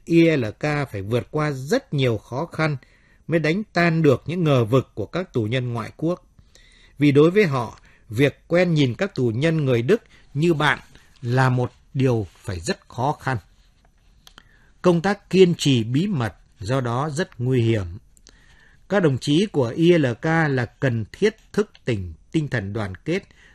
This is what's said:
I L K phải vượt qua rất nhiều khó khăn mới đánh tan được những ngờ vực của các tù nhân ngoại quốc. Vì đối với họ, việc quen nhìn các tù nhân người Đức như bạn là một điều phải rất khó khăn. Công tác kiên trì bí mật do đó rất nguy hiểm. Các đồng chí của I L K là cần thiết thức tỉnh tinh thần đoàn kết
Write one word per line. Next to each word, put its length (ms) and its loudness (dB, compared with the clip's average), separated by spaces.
I 320 4
L 80 -2
K 180 -10
phải 400 -4
vượt 280 -4
qua 200 -4
rất 440 -4
nhiều 240 0
khó 280 -10
khăn 300 -4
mới 140 0
đánh 220 -2
tan 300 2
được 240 4
những 180 -4
ngờ 200 2
vực 300 0
của 120 -8
các 260 -10
tù 120 -2
nhân 280 -4
ngoại 240 -8
quốc. 280 -6
Vì 140 4
đối 180 6
với 160 2
họ, 340 -6
việc 380 0
quen 280 0
nhìn 200 2
các 200 -6
tù 200 0
nhân 300 0
người 180 0
Đức 200 0
như 200 2
bạn 240 0
là 260 2
một 240 -2
điều 320 0
phải 240 -10
rất 280 -8
khó 240 -4
khăn. 240 -6
Công 180 4
tác 300 -4
kiên 280 6
trì 260 2
bí 220 -2
mật 280 -4
do 200 -4
đó 300 -4
rất 300 -6
nguy 220 0
hiểm. 240 0
Các 140 2
đồng 160 2
chí 280 0
của 200 0
I 320 4
L 80 2
K 20 -20
là 420 0
cần 320 -2
thiết 240 0
thức 180 -2
tỉnh 300 -6
tinh 160 -2
thần 240 -6
đoàn 220 -6
kết 280 -6